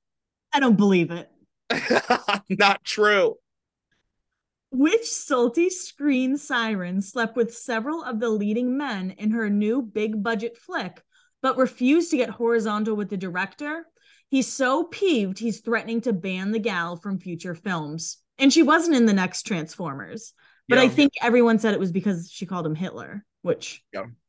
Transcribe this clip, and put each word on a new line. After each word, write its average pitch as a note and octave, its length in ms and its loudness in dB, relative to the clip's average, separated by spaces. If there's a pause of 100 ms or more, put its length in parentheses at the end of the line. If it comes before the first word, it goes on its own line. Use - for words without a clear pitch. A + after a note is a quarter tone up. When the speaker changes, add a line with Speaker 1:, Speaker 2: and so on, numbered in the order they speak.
(520)
Speaker 1:
I C#4+ 80 2
don't A#3+ 160 6
believe F#3 340 4
it. E3+ 200 -12 (400)
Speaker 2:
<laughs> - 800 0
Not G3 340 2
true. G#3 520 2 (1300)
Speaker 1:
Which D#4+ 360 2
salty C4+ 640 0
screen C4+ 680 0
siren G3+ 640 -2
slept A3+ 340 -4
with A#3 180 0
several C4 480 -6
of A#3 180 -6
the A#3 100 0
leading A3 460 0
men G3+ 360 -4
in G#3+ 200 -2
her A3+ 180 -2
new G#3+ 320 0
big G#3+ 400 -4
budget A3+ 340 -4
flick, C4 460 -10 (400)
but C4 160 0
refused C#4 520 2
to D#4+ 60 2
get A3 140 0
horizontal A3 640 -2
with G3+ 160 -4
the G#3 60 -6
director? G3 680 -8 (440)
He's C4+ 220 0
so C4+ 340 0
peeved, A3+ 540 0
he's A3 220 -4
threatening A3+ 420 -2
to B3 120 0
ban F#3+ 380 -4
the A3+ 60 -2
gal F3+ 380 -4
from G3 220 -6
future F3 360 -10
films. D#3+ 640 -6 (220)
And C4+ 120 6
she D#4+ 120 6
wasn't D#4+ 340 4
in A#3 80 6
the A3 80 6
next F#3+ 300 0
Transformers. D3+ 920 -8 (360)
But A#3+ 100 6
I B3+ 60 8
Speaker 2:
Yeah. C4 60 6
Speaker 1:
think C#4+ 300 4
everyone A#3 380 4
said A3 160 2
it G3 60 -2
was F#3 120 -2
because F3 380 -2
she - 160 -12
called F3 180 -8
him D#3 100 -2
Hitler, D3+ 520 -10 (160)
which - 500 -6
Speaker 2:
Yeah. G2 140 -8 (220)